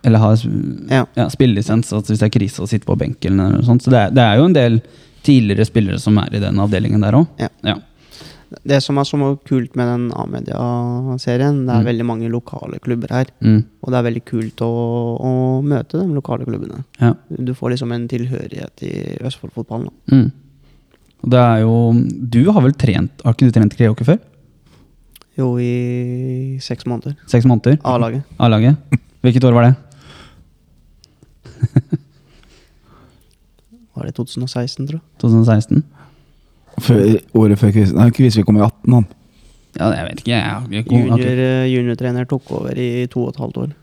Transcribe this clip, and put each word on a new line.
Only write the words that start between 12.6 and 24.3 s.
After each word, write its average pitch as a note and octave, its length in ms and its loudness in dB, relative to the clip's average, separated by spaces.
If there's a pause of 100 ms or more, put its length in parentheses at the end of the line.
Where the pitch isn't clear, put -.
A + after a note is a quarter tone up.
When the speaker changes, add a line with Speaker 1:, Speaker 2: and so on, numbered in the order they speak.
Speaker 2:
klubber A#2 280 -8
her. B2+ 160 -2 (160)
Speaker 1:
Mm. A2 220 4 (200)
Speaker 2:
Og B2+ 80 -6
det B2+ 80 0
er A#2+ 120 -2
veldig A#2 140 -8
kult A2 320 -6
å, A#2 140 -4 (500)
å C3 420 -2
møte C#3+ 380 -4
de G3 120 -2
lokale B2+ 320 -6
klubbene. A2+ 380 -10 (160)
Speaker 1:
Ja. B2 140 4 (160)
Speaker 2:
Du B2+ 240 -8
får B2 180 -6
liksom B2 220 -6
en A#2+ 140 -8
tilhørighet - 760 -10
i - 400 -10
Østfold-fotballen A#2 600 -10
da. - 300 -2
Speaker 1:
Mm. B2+ 160 4 (920)
Og - 60 -4
det B2 100 4
er A#2 220 4
jo, A#2 320 2 (340)
du A#2 140 2 (100)
har G#3 100 4
vel C3 120 4
trent, F#2 500 -2
har A#2 100 0
ikke C3 140 2
du A#2 40 4
trent G#2+ 260 2
Greåker A#2 260 2
før? E3+ 160 2 (1160)